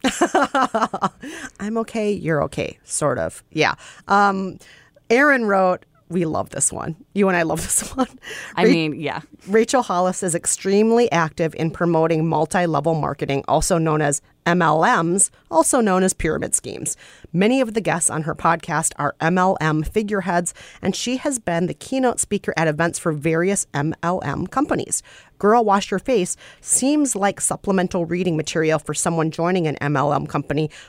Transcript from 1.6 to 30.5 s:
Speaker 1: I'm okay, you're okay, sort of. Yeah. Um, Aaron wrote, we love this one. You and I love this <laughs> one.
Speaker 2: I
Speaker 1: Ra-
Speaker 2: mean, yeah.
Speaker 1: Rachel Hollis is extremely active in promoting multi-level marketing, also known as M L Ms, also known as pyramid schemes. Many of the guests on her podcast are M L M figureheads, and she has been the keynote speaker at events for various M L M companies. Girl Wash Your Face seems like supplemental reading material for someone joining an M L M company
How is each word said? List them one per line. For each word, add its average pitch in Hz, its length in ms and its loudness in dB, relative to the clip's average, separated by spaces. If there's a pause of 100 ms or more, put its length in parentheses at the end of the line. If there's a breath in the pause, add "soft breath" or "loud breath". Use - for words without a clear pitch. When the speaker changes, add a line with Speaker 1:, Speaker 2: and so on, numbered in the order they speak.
Speaker 1:
I'm 214 180 -4
okay, 220 340 -4
you're 151 320 -2
okay, - 400 -6
sort 135 340 -2
of. 82 240 -6 (100)
Yeah. 147 220 2 (340 loud breath)
Um, 196 500 2 (520 loud breath)
Aaron 262 360 4
wrote, 190 400 2 (220)
we 170 160 0
love - 260 -4
this - 220 -2
one. - 240 -8 (180)
You 196 140 4
and 185 80 2
I 165 60 2
love 160 200 -2
this - 200 -2
<laughs> - 140 -10
one. 262 120 0 (480 loud breath)
Speaker 2:
I 175 80 2
Speaker 1:
Ra- 180 60 8
Speaker 2:
mean, 160 300 2
yeah. 143 200 -6 (280)
Speaker 1:
Rachel 226 340 2
Hollis 185 400 0
is 175 120 -2
extremely 220 760 2
active 160 420 0
in 160 160 -2
promoting 165 560 2
multi-level 160 680 0
marketing, 143 520 -2
also 160 320 2
known 160 240 2
as 147 180 0 (260 soft breath)
M 175 140 2
L 160 220 4 (200)
Ms, 170 280 0 (200 soft breath)
also 311 300 4
known 190 220 4
as 185 100 2
pyramid - 420 -2
schemes. - 440 -6 (340 loud breath)
Many 220 300 2
of 226 100 -4
the 220 80 -2
guests 170 300 0
on 156 140 -4
her 151 100 -4
podcast 165 640 -2
are - 200 -2
M 170 200 2
L 185 200 2
M 156 240 0
figureheads, 190 680 -2 (300 loud breath)
and 190 120 -2
she 247 220 -4
has 262 220 -4
been 170 280 -2
the - 60 -4
keynote 262 480 -2
speaker - 340 -4
at 160 140 0
events 165 300 -2
for 165 140 -2
various 165 600 0
M 147 300 -2
L 175 200 -2
M 143 240 -6
companies. - 560 -2 (360 loud breath)
Girl 226 260 4
Wash 202 260 2
Your 190 80 -2
Face 196 380 0 (240 loud breath)
seems 285 560 0
like 196 240 0
supplemental 185 640 0
reading 175 320 0
material 156 420 0
for 151 140 -6
someone 160 380 0
joining 170 360 0
an 147 100 -2
M 143 200 -2
L 143 160 2
M 139 140 -2
company 147 440 -2 (180 loud breath)